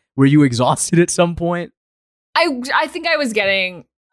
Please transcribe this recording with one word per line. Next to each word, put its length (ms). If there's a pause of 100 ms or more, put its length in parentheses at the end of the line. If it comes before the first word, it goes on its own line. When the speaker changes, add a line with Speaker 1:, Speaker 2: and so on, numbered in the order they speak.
(140)
Speaker 1:
Were 120
you 160
exhausted 560
at 100
some 260
point? 380 (640)
Speaker 2:
I, 260 (140)
I 120
think 200
I 100
was 160
getting, 540 (260)